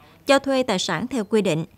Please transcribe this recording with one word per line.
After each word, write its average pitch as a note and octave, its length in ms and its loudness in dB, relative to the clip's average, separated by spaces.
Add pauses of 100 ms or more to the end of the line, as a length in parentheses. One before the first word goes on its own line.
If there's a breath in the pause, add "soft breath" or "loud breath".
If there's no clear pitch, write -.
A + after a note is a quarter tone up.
(280 loud breath)
cho C#4 120 4
thuê C4+ 240 0
tài G3+ 160 0
sản F3+ 280 -4
theo B3+ 160 -4
quy G#3+ 180 2
định, E3 240 0 (120 soft breath)